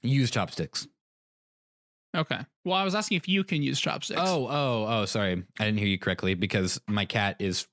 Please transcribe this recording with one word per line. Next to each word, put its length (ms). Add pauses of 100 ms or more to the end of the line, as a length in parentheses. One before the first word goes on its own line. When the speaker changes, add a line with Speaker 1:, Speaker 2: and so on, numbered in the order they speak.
Speaker 1:
Use 300
chopsticks. 560 (1300)
Speaker 2:
Okay. 240 (260)
Well, 100
I 80
was 120
asking 220
if 100
you 160
can 180
use 180
chopsticks. 440
Speaker 1:
Oh, 240
oh, 420
oh, 160
sorry. 380 (160)
I 60
didn't 120
hear 100
you 120
correctly 340
because 540
my 180
cat 340
is 340